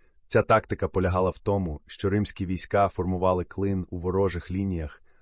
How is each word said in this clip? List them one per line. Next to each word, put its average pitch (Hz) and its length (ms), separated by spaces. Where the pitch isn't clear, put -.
Ця 113 160
тактика 110 460
полягала 92 420
в - 80
тому, 92 480
що - 240
римські 101 360
війська 95 420
формували 92 560
клин 95 460
у 90 80
ворожих 90 520
лініях, 92 520